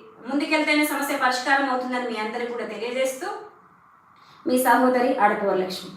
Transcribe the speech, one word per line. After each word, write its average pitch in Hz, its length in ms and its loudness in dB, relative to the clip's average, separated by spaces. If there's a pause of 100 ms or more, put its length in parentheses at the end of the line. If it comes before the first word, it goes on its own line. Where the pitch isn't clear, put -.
(280)
ముందుకెళ్తేనే 302 580 2
సమస్య 277 300 -2
పరిష్కారం 269 540 0
అవుతుందని 247 400 -2
మీ 220 60 -4
అందరికీ 233 360 -4
కూడా 233 140 -6
తెలియజేస్తూ, 247 600 -4 (1200)
మీ 254 160 2
సహోదరి 254 560 4
ఆడపు 208 280 2
వరలక్ష్మి. 185 500 -2